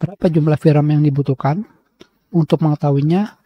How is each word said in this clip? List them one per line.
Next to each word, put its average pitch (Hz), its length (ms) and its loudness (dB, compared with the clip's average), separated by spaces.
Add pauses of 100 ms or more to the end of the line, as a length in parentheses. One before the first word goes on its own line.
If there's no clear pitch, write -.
berapa 175 320 -4
jumlah 156 240 0
V - 160 -6
ram 147 160 2
yang 151 160 2
dibutuhkan? 143 640 -2 (640)
Untuk 165 320 0
mengetahuinya, 151 800 0